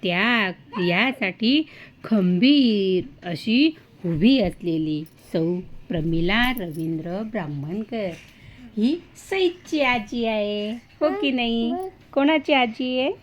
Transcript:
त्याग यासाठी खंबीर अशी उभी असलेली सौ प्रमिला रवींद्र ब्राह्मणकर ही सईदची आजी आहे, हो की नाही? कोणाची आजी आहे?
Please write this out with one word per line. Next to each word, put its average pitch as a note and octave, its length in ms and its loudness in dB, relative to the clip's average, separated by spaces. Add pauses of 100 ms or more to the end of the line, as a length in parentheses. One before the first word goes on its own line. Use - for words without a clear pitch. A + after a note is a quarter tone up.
त्याग G3 760 -2
यासाठी A3 800 0 (420)
खंबीर G3 1200 2
अशी A#3 420 2 (360)
उभी F3+ 340 4
असलेली D#3+ 640 -2 (300)
सौ F3 260 0 (300)
प्रमिला E3+ 640 0
रवींद्र E3 720 -6
ब्राह्मणकर G3 840 -6 (680)
ही B3 180 2 (340)
सईदची F4 520 0
आजी A#3+ 440 0
आहे, G#3 460 -2
हो C4+ 380 -4 (120)
की C#4 100 2
नाही? A#3 420 0 (400)
कोणाची D4 400 2
आजी B3+ 460 0
आहे? C#4 120 0 (120)